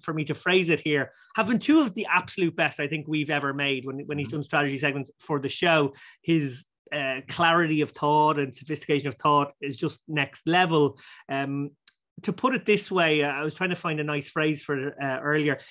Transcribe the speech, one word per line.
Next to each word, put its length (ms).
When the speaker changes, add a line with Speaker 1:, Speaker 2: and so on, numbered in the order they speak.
Speaker 1:
for 120
me 120
to 80
phrase 360
it 100
here, 320
have 120
been 120
two 220
of 120
the 160
absolute 460
best 240
I 80
think 200
we've 220
ever 240
made 320
when, 220
when 100
he's 100
Speaker 2:
Mm-hmm. 100
Speaker 1:
done 60
strategy 340
segments 420
for 200
the 100
show. 440
His, 420
uh, 360
clarity 500
of 120
thought 460
and 160
sophistication 540
of 80
thought 460
is 160
just 220
next 360
level. 540
Um, 420
to 100
put 200
it 120
this 260
way, 320
uh, 60
I 140
was 100
trying 160
to 80
find 240
a 20
nice 260
phrase 320
for 280
it, 120
uh, 200
earlier. 380